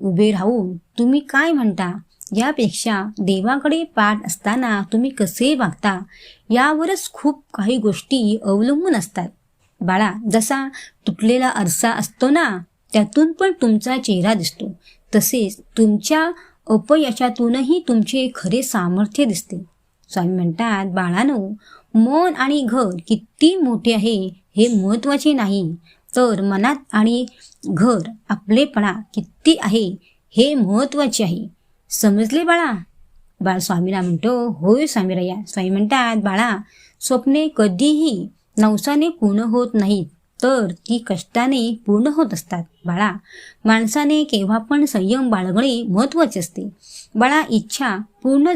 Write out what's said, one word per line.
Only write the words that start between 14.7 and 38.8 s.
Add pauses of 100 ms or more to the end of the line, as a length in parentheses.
तसेच (180)
तुमच्या (360)
अपयशातूनही
तुमचे
खरे
सामर्थ्य
दिसते." (460)
स्वामी
म्हणतात,
"बाळांनो, (500)
मन
आणि
घर (100)
किती
मोठे
आहे (300)
हे
महत्त्वाचे
नाही, (400)
तर
मनात (160)
आणि (420)
घर (320)
आपलेपणा (200)
किती
आहे (420)
हे
महत्त्वाचे
आहे. (420)
समजले
बाळा?" (720)
बाळ
स्वामीला
म्हणतो,
"होय
स्वामीराया." (120)
स्वामी
म्हणतात,
"बाळा, (440)
स्वप्ने
कधीही (300)
नवसाने